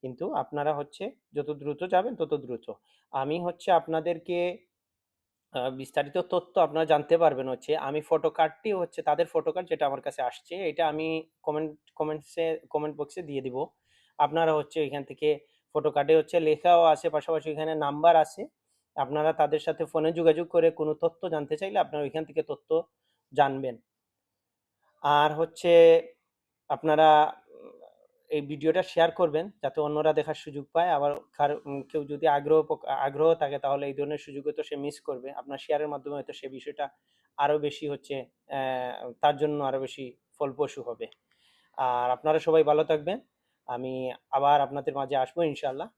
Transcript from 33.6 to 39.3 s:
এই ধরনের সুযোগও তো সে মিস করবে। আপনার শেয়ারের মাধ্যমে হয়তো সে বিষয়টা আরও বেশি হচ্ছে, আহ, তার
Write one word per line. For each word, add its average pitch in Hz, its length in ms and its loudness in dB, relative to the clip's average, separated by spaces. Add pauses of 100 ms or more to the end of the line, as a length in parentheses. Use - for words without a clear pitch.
এই 139 80 -6
ধরনের 147 240 -4
সুযোগও 143 340 -8
তো 151 100 -8
সে 147 140 -8
মিস 143 240 -8
করবে। 135 320 -10
আপনার 139 260 -12
শেয়ারের 151 300 -2
মাধ্যমে 143 260 -8
হয়তো 139 180 -10
সে - 160 -14
বিষয়টা 135 400 -10 (480)
আরও 147 220 2
বেশি 147 300 -6
হচ্ছে, 139 380 -8 (220)
আহ, 127 720 -6
তার 147 160 2